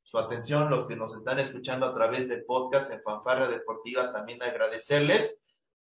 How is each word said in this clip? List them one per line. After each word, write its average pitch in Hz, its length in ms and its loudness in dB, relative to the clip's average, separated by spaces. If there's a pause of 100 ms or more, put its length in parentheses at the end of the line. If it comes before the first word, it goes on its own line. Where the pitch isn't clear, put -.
su - 160 -4
atención, 147 500 0
los 123 160 2
que 117 100 -6
nos 110 200 -8
están 131 240 -2
escuchando 131 460 -2
a - 80 -2
través 123 360 2
de 117 100 -2
podcast 127 520 2
en 110 100 -10
Fanfarria 127 460 0
Deportiva, 120 640 -2
también 117 320 -8
agradecerles. 123 920 2 (460)